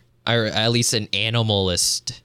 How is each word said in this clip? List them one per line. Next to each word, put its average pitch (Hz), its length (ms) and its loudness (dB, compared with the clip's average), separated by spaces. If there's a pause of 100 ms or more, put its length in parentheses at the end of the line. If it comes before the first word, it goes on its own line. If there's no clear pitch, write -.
(260)
or 113 200 2
at 110 260 0
least 120 220 2
an 107 140 -2
animalist 104 1160 0